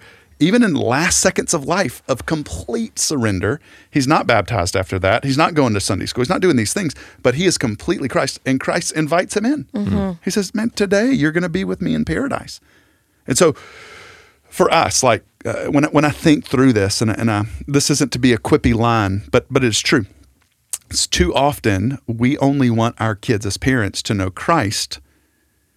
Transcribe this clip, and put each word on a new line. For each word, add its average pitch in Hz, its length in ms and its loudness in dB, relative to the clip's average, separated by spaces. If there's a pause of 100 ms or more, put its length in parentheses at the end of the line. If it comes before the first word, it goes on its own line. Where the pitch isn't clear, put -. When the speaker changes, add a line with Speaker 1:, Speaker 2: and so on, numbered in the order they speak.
(380)
Speaker 1:
even 220 240 4
in 208 120 2
the 120 60 -2
last 131 380 0
seconds - 340 0
of 151 120 -2
life, 160 420 -2
of 131 180 -4
complete 117 760 -6
surrender. 110 600 -2 (300)
He's 135 160 0
not 156 220 2
baptized 101 480 0
after 95 240 -2
that. 95 240 2
He's 135 120 0
not 170 180 2
going 131 200 2
to 98 60 0
Sunday 101 260 -4
school. 123 160 -4
He's 123 80 -2
not - 100 -2
doing 180 140 4
these 110 180 0
things, 180 220 -4 (300)
but 123 100 4
he 165 120 -2
is 170 120 2
completely 135 500 -4
Christ, 143 380 -2
and 131 140 0
Christ 170 320 -4
invites 156 440 -2
him 208 100 -2
in. 285 180 -2 (100)
Speaker 2:
Mm-hmm. 196 380 -2 (120)
Speaker 1:
He 196 60 -4
says, 196 240 -2
"Man, 226 160 -2
today 202 400 2
you're 151 220 2
gonna 175 160 -2
be 190 160 -2
with 185 180 -6
me 160 100 -2
in 156 120 0
paradise." - 560 -6 (680)
And 123 100 -2
so 165 200 4 (920)
for - 220 0
us, 147 320 2
like, 117 220 2 (220)
uh, 104 240 -4
when, 143 140 4
when 151 200 2
I 147 60 2
think 156 360 2
through 131 280 4
this, 101 260 0
and, 110 100 0
and 113 200 -2
I, 104 140 0 (220)
this 139 220 0
isn't 143 240 0
to 127 60 -4
be 123 160 4
a 107 40 0
quippy 131 360 2
line, 107 480 0 (100)
but, 127 160 2
but 127 160 2
it's 110 160 0
true. 127 240 0 (840)
It's - 160 -4
too 175 280 0
often 123 600 0 (100)
we 120 300 0
only 139 320 2
want 113 320 0
our 113 140 0
kids 104 320 -2
as 98 100 -4
parents 120 460 -2
to - 100 -4
know 95 160 -2
Christ, - 720 -2 (760)